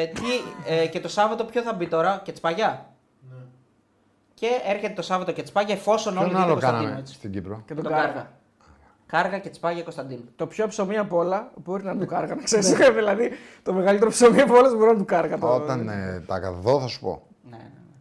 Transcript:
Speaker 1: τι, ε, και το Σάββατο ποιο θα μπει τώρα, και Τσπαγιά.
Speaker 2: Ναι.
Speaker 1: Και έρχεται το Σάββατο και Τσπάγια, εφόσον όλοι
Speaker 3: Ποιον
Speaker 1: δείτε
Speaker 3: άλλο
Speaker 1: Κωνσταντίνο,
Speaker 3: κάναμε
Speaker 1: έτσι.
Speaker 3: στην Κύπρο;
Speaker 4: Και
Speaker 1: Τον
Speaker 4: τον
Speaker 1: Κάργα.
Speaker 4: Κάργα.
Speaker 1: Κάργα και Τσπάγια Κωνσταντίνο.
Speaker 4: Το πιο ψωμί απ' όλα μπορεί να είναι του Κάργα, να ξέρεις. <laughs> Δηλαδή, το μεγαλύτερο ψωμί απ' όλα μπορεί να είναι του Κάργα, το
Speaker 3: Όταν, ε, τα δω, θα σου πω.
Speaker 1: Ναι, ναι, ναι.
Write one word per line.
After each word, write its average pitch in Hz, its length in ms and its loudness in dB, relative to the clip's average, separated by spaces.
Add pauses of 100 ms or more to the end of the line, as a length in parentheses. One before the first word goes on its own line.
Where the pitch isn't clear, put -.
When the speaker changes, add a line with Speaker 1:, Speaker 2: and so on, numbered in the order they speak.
(140)
Speaker 1:
τι, 240 600 -6
ε, 165 140 2
και 165 120 -6
το 170 80 -10
Σάββατο 214 360 0
ποιο 240 180 -4
θα 233 120 -4
μπει 175 140 -6
τώρα, 170 360 0
και 160 80 -14
Τσπαγιά. 170 580 -2 (400)
Speaker 2:
Ναι. 127 60 -20 (1000)
Speaker 1:
Και - 140 -6 (180)
έρχεται 208 280 -4
το 180 80 -8
Σάββατο 180 300 -4
και 151 120 -8
Τσπάγια, 208 320 -2
εφόσον 214 420 0
όλοι 180 100 2
Speaker 3:
Ποιον - 20 0
Speaker 1:
δείτε 185 140 2
Speaker 3:
άλλο 175 80 4
Speaker 1:
Κωνσταντίνο, 120 320 2
Speaker 3:
κάναμε 107 180 -6
Speaker 1:
έτσι. - 120 -16
Speaker 3:
στην 104 180 -12
Κύπρο; 98 340 -8
Speaker 4:
Και 160 80 -12
Speaker 1:
Τον 151 100 -6
Speaker 4:
τον 156 100 -4
Speaker 1:
Κάργα. 151 140 0
Speaker 4:
Κάργα. 135 220 -8 (760)
Speaker 1:
Κάργα 180 340 -2
και 175 100 -14
Τσπάγια 170 340 -6
Κωνσταντίνο. 135 380 -12 (140)
Speaker 4:
Το 165 120 -6
πιο 214 200 -4
ψωμί 202 300 -4
απ' 190 160 -4
όλα 185 380 0 (120)
μπορεί 190 200 -8
να 190 80 -6
είναι - 80 -4
του 180 100 -2
Κάργα, 170 260 -4
να - 60 -8
ξέρεις. 202 320 2 (120)
<laughs> 233 100 8
Δηλαδή, 214 340 0 (340)
το 190 100 -2
μεγαλύτερο 202 380 2
ψωμί 233 300 8
απ' 240 100 4
όλα 247 180 10
μπορεί 226 100 0
να 214 100 6
είναι 226 80 6
του - 80 -2
Κάργα, 160 320 0
το - 160 -2
Speaker 3:
Όταν, 127 360 -2
ε, 95 380 -6
τα 92 240 -4 (100)
δω, 131 180 4
θα 127 80 -6
σου - 120 -10
πω. 90 220 -8 (280)
Speaker 1:
Ναι, 120 80 -20
ναι, 113 60 -20
ναι. 110 60 -20 (320)